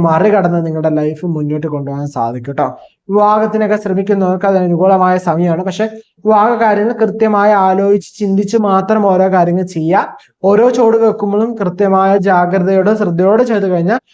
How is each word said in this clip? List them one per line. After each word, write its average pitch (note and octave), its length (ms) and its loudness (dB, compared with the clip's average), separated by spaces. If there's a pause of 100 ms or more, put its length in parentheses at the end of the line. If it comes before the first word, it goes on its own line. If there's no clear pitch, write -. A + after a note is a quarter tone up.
മറികടന്ന് F3 560 0
നിങ്ങളുടെ D#3+ 240 -2
ലൈഫ് D3+ 360 -2
മുന്നോട്ട് D3+ 420 -4
കൊണ്ടുപോകാൻ C#3+ 400 -6
സാധിക്കും A#2+ 400 -6
കേട്ടോ. C#3 200 -4 (420)
വിവാഹത്തിനൊക്കെ G#3+ 640 0
ശ്രമിക്കുന്നവർക്ക് F#3+ 720 -2
അത് G3 120 2
അനുകൂലമായ F#3 600 2
സമയമാണ്. F3 460 -2
പക്ഷെ F#3+ 260 -4 (360)
വിവാഹ G#3+ 280 4
കാര്യങ്ങൾ A3 400 0
കൃത്യമായി G#3+ 580 0
ആലോചിച്ച് G3 680 0
ചിന്തിച്ച് G3+ 380 0
മാത്രം G3+ 480 0
ഓരോ F#3 260 2
കാര്യങ്ങൾ F3+ 320 2
ചെയ്യുക. F3 540 -2 (260)
ഓരോ G#3 260 4
ചുവട് A3+ 280 2
വെക്കുമ്പോഴും G#3+ 600 -2
കൃത്യമായ G3 600 0
ജാഗ്രതയോടെ F#3 800 0
ശ്രദ്ധയോടെ G3 480 0
ചെയ്തു A3 220 -2
കഴിഞ്ഞാൽ F#3 340 0 (140)